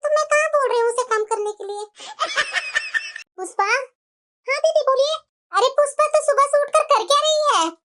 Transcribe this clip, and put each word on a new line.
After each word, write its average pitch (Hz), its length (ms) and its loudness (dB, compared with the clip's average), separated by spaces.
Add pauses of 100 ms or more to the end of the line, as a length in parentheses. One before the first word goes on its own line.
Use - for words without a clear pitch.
तो 587 80 -2
मैं 622 160 2
कहाँ 605 220 2
बोल 571 200 0
रही 480 120 0
हूँ 466 80 2
उसे 480 200 -2
काम 427 160 -2
करने 415 280 -4
के 403 120 -12
लिए। 415 200 -10 (340)
<laughs> - 1160 -6
पुष्पा? 370 280 -4 (800)
हाँ 554 120 -2
दीदी, 640 280 2
बोलिए। 539 280 2 (380)
अरे 415 240 4
पुष्पा, 587 300 2
तो 605 160 2
सुबह 554 240 4
से 571 160 2
उठकर 605 220 2
कर 571 200 2
क्या 571 160 2
रही 605 280 0
है? 381 160 2 (200)